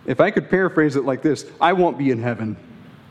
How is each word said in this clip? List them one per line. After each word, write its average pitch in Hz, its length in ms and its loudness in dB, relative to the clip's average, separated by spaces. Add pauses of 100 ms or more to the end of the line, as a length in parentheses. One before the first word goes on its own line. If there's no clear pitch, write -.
if 127 140 0
I 180 100 4
could - 180 -2
paraphrase 165 480 2
it 135 80 0
like 127 160 -2
this, 147 240 -2 (160)
I 170 140 4
won't 175 240 2
be 135 120 0
in 113 120 -2
heaven. 113 340 -6 (540)